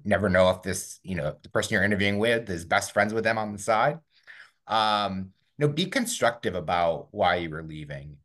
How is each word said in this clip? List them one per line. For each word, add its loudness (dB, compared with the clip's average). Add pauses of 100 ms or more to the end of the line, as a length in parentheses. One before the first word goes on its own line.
never 2
know 6
if -2
this, -6
you -8
know, -4
the -20
person -2
you're 2
interviewing 2
with 2
is -6
best 0
friends 2
with -2
them 2
on -4
the -10
side. 2 (720)
Um, 0 (260)
you 2
know, 2
be -2
constructive -2
about 0
why 2
you -4
were -10
leaving. -12